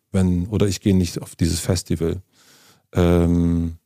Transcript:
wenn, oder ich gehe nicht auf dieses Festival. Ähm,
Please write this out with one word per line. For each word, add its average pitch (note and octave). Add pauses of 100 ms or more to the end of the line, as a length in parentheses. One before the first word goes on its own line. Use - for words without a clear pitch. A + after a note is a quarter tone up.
(120)
wenn, F2+
oder G#2
ich F#2+
gehe G2
nicht F2+
auf -
dieses E2+
Festival. F2+ (720)
Ähm, E2+